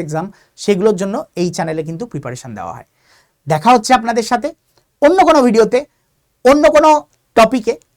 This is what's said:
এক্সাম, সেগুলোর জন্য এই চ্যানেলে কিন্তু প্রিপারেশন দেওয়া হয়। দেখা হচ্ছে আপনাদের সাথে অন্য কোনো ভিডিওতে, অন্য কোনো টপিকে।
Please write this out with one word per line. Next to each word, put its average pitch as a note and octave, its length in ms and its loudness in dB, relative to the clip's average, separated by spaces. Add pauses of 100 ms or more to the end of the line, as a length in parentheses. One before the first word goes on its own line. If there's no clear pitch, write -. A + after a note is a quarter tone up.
এক্সাম, D#3 220 -6 (400)
সেগুলোর G#3 360 0
জন্য G3 160 -6 (260)
এই F3+ 140 -2
চ্যানেলে D#3+ 320 -6
কিন্তু E3 240 -10
প্রিপারেশন B2 460 -12
দেওয়া E2+ 180 -12
হয়। - 100 -20 (680)
দেখা D#3 220 0
হচ্ছে A3+ 240 0
আপনাদের A3+ 320 -4
সাথে A#3+ 180 -4 (580)
অন্য F#4 120 4 (100)
কোনো D#4 180 4
ভিডিওতে, A3+ 320 2 (720)
অন্য D4 140 4 (120)
কোনো D4+ 140 4 (460)
টপিকে। A3+ 380 2 (220)